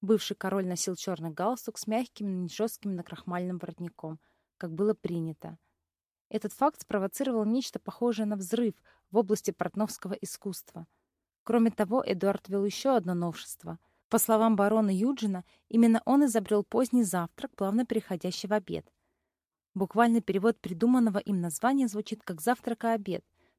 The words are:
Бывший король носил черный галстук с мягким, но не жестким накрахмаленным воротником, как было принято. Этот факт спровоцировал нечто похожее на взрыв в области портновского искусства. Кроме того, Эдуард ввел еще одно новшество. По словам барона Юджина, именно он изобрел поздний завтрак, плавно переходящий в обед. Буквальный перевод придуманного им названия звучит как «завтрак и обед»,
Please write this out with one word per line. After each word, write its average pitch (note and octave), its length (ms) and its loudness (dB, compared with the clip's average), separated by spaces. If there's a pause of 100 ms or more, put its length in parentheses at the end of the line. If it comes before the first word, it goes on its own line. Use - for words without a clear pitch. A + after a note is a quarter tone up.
Бывший G3+ 360 0
король F#3+ 300 -2
носил F3+ 300 -4
черный E3 340 -6
галстук G#3+ 480 -4
с - 80 -10
мягким, G#3+ 440 -4
но F#3 120 -4
не F3 60 -6
жестким G#3 460 -6
накрахмаленным F3+ 640 -6
воротником, E3 600 -12 (380)
как E3+ 140 -10
было G3+ 200 0
принято. E3 680 -6 (680)
Этот G#3+ 240 -6
факт - 300 -2
спровоцировал G#3+ 640 -2
нечто A#3 340 -2
похожее A3 480 -2
на G#3 100 -2
взрыв G#3 380 -2 (360)
в F#3 60 0
области G#3 340 0
портновского G3 640 -4
искусства. - 720 -12 (560)
Кроме A3+ 280 4
того, G#3+ 360 0
Эдуард G3 420 0
ввел G3 160 0
еще C4 300 2
одно F3+ 200 2
новшество. E3+ 640 -6 (320)
По A3+ 80 4
словам A3 380 4
барона G#3 340 4
Юджина, G3+ 540 0 (260)
именно A3+ 340 6
он C#4+ 220 6
изобрел G#3 380 2
поздний B3 380 2
завтрак, F3+ 540 -4
плавно G#3 300 0
переходящий F#3 640 -4
в G3 40 0
обед. F3 400 -4 (800)
Буквальный A3+ 480 2
перевод G3 400 0
придуманного A3 580 2
им G3 220 -2
названия A#3+ 480 0
звучит G#3+ 340 -6
как D#3+ 200 -10
«завтрак A#3+ 420 -2
и A#3 40 0
обед», G3 360 -2 (340)